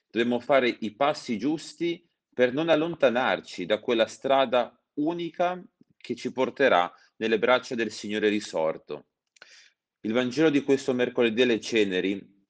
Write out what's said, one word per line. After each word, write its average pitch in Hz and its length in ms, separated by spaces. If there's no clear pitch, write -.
dobbiamo 120 300
fare 123 400
i 107 140
passi 139 440
giusti 160 680
per 123 200
non 160 160
allontanarci 127 960
da 104 140
quella 113 280
strada 127 680
unica 170 680
che - 200
ci 117 160
porterà 113 600
nelle 113 220
braccia 123 360
del 110 160
Signore 107 380
risorto. 80 760
Il 110 120
Vangelo 127 360
di 139 140
questo 135 300
mercoledì 123 500
alle 117 180
Ceneri 98 760